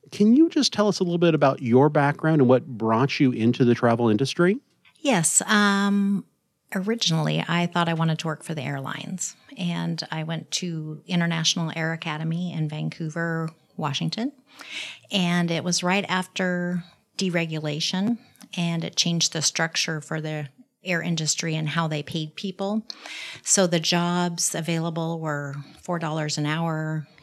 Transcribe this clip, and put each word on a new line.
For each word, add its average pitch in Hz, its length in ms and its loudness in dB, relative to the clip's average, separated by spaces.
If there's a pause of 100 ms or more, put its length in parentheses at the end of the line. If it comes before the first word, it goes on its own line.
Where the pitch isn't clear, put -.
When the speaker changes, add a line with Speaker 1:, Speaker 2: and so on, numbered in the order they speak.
(120)
Speaker 1:
can 214 240 6
you 320 120 8
just 285 240 0
tell 208 140 2
us 190 140 2
a - 20 -2
little 175 160 2
bit 170 160 6
about 143 280 4
your 127 260 6
background 151 540 2
and 123 60 6
what 123 160 6
brought 113 540 0
you 131 140 6
into 117 320 2
the 120 100 6
travel 117 340 2
industry? 175 520 2 (400)
Speaker 2:
Yes. 208 460 2
Um, 202 800 2 (480)
originally, 165 720 0
I 175 200 0
thought 170 240 0
I - 20 0
wanted 160 280 0
to - 60 -6
work 151 160 -6
for 160 120 -8
the 147 80 -6
airlines, - 760 -8 (220)
and 170 520 -4
I 160 120 -6
went 156 300 -8
to 156 540 -6
International 170 680 0
Air 160 160 -2
Academy 165 580 -4
in 156 160 -2
Vancouver, 160 840 -4 (260)
Washington, 160 560 -4 (800)
and 175 400 0
it 165 140 -2
was 175 180 -2
right 185 260 2
after 180 720 -2 (360)
deregulation, 170 960 -2 (400)
and 170 280 -2
it - 120 -10
changed 170 380 0
the 160 80 -2
structure 160 580 -2
for 156 220 -6
the 151 260 -6 (340)
air 175 200 -2
industry 160 540 -2
and 156 120 -4
how 160 200 -2
they 151 140 -4
paid 156 340 -8
people. 202 500 -6 (560)
So - 240 4
the 170 120 2
jobs 175 760 0
available 165 640 -4
were 143 360 -6 (260)
four 175 160 -4
dollars 151 400 -4
an 151 80 0
hour 156 600 -2 (160)